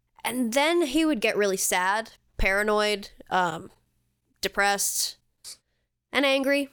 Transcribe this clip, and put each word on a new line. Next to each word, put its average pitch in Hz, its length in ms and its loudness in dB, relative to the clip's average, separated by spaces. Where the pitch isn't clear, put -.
And 233 280 -2
then 320 300 2
he 302 220 2
would 294 160 0
get 220 160 0
really 196 200 2
sad, 196 560 0
paranoid, 208 720 0
um, 170 400 -2
depressed, - 760 -2
and 277 140 2
angry. 277 460 0